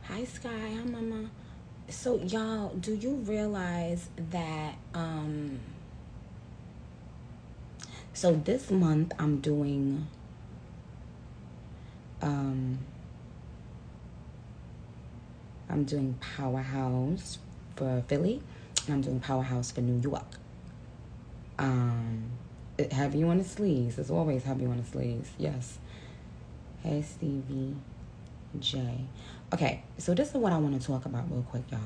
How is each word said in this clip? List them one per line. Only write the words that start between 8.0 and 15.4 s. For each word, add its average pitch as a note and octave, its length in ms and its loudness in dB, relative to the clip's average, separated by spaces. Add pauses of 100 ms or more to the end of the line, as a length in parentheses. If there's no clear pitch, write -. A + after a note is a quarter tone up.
so F3 200 6
this G3+ 380 2
month E3 480 6
I'm D3+ 200 6
doing, C#3+ 680 2 (2250)
um, C3 560 2 (3000)